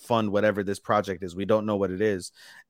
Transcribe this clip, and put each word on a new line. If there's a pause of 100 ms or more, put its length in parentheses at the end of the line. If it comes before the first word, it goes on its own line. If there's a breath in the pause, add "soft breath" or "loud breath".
fund
whatever
this
project
is.
We
don't
know
what
it
is. (380 loud breath)